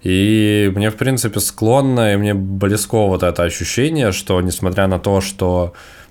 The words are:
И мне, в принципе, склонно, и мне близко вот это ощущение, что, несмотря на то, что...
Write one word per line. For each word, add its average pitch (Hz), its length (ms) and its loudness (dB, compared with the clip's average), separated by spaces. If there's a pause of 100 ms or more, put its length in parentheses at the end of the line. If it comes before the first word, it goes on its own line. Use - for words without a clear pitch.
И 104 720 2
мне, 104 160 0
в 107 60 -12
принципе, 117 440 -2
склонно, 120 720 2
и 101 40 2
мне 104 180 0
близко 98 720 0
вот 92 160 0
это 87 200 0
ощущение, 120 680 -2
что, 92 280 -2
несмотря 92 460 -2
на 92 120 0
то, 98 220 0
что... 90 540 -2 (360)